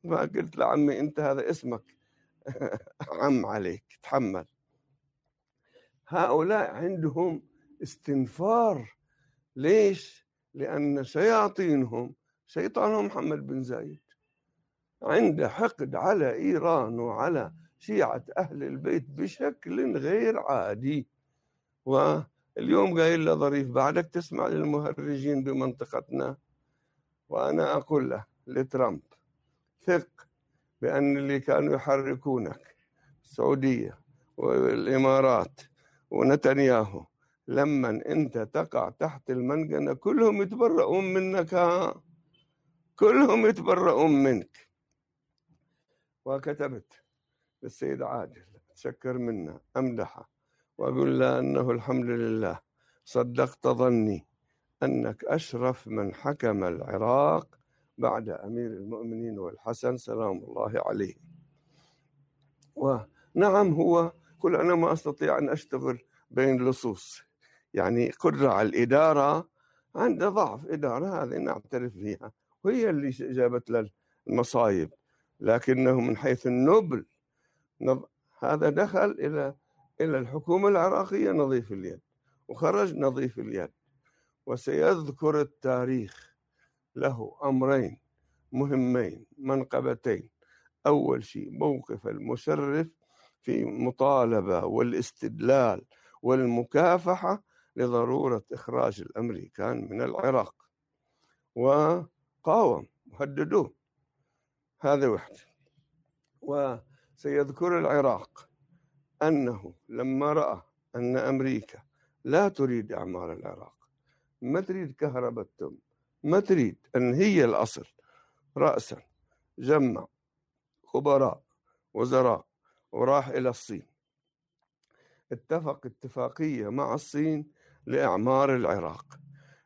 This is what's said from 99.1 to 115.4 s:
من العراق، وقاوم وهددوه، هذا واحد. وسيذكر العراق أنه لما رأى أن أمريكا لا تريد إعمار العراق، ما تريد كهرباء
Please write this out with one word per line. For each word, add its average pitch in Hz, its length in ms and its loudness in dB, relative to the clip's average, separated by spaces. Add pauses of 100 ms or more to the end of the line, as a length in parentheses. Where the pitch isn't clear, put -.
من 104 120 -8
العراق، 127 540 -2 (1000)
وقاوم 151 1300 0 (240)
وهددوه، 147 640 -2 (1080)
هذا 139 260 2
واحد. 104 260 -2 (1080)
وسيذكر 143 1400 -4
العراق 139 680 0 (720)
أنه 123 520 0 (160)
لما 131 440 -2
رأى 95 280 0 (340)
أن 123 220 -2
أمريكا 131 640 -2 (400)
لا 175 260 2
تريد 123 420 -2
إعمار 90 420 -8
العراق، - 420 -14 (640)
ما 139 200 -2
تريد 185 340 -6
كهرباء 123 500 -4